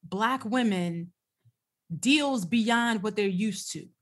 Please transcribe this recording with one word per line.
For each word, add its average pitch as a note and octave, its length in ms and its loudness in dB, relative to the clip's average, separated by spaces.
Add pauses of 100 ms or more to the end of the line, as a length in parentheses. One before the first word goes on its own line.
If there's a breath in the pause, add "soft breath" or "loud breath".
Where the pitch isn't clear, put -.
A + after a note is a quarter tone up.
Black A3+ 420 -2
women F3+ 680 0 (840)
deals C4+ 460 2
beyond A#3 580 2
what G#3+ 120 -4
they're G3+ 120 0
used G3 460 -4
to, D#3 140 -12 (140)